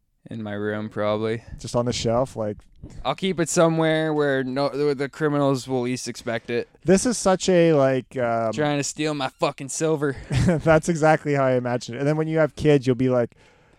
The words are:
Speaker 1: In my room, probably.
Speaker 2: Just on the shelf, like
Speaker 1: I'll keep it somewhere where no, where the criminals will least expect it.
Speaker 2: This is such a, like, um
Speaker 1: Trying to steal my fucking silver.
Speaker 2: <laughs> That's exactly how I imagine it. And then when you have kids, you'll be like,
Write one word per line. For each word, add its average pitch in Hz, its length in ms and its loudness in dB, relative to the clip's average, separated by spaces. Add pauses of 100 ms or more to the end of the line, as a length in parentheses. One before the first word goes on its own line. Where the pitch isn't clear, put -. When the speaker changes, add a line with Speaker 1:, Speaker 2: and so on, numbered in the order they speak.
(300)
Speaker 1:
In 113 120 -10
my 104 100 -10
room, 107 380 -6
probably. 107 540 -2 (140)
Speaker 2:
Just - 180 -10
on 120 100 0
the 120 80 -2
shelf, 120 420 -2
like 107 220 -6 (480)
Speaker 1:
I'll 139 80 -2
keep 185 260 -2
it 160 80 -2
somewhere 160 640 2
where 139 320 0
no, 131 240 -2
where 143 260 0
the 135 140 -4
criminals 139 580 0
will 131 160 -2
least 123 260 -4
expect 117 420 -8
it. 120 180 -2 (160)
Speaker 2:
This 190 220 4
is 240 100 0
such 185 320 0
a, 170 240 6
like, 135 460 2
um 117 340 0
Speaker 1:
Trying 147 260 -2
to 139 60 -2
steal 151 300 -4
my 135 140 -4
fucking 143 420 -6
silver. 147 520 -2
Speaker 2:
<laughs> - 80 -14 (160)
That's 160 440 2
exactly 156 440 2
how 139 100 2
I 131 80 2
imagine 123 420 -2
it. 120 60 -8
And 139 80 -2
then 151 100 2
when 160 100 -2
you 160 100 -2
have 151 160 2
kids, 147 320 4
you'll 127 100 4
be 127 120 2
like, 123 260 0 (440)